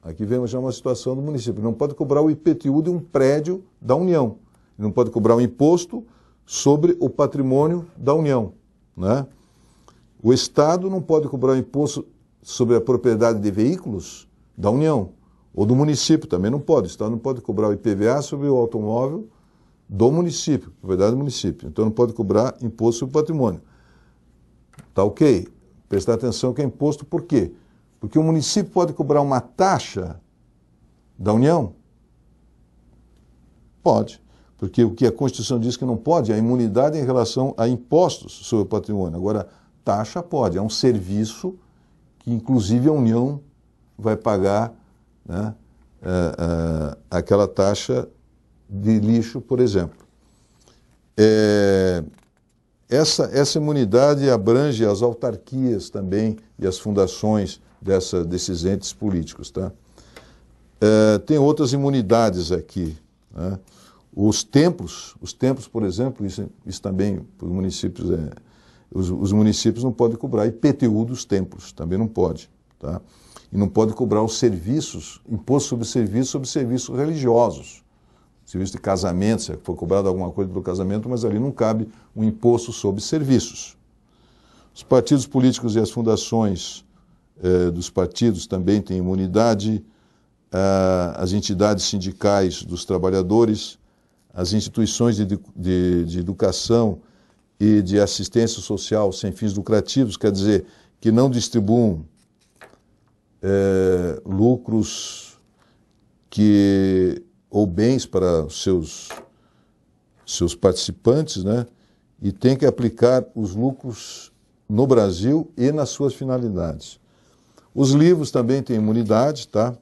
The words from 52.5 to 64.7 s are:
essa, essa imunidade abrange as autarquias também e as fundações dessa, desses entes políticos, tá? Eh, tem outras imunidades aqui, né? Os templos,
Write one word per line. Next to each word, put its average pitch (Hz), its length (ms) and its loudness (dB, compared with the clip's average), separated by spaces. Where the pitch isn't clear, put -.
essa, 151 420 0
essa 139 260 0
imunidade 139 720 2
abrange 117 560 2
as 104 160 2
autarquias 120 880 -4
também 104 460 -2
e 98 80 -2
as 92 100 -4
fundações 101 840 -2
dessa, 92 440 0
desses 87 400 -6
entes 95 260 -2
políticos, 90 600 -6
tá? 95 200 -6
Eh, 107 380 6
tem 151 180 0
outras 143 340 4
imunidades 113 800 2
aqui, 82 460 -6
né? 92 260 -8
Os 104 320 0
templos, - 800 0